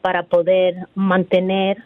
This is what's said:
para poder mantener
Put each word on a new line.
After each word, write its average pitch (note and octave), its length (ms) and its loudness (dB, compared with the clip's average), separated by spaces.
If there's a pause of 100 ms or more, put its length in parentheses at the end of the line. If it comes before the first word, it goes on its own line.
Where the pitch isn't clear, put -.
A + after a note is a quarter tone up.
para F3+ 220 -2
poder F3+ 520 0 (200)
mantener F#3+ 920 0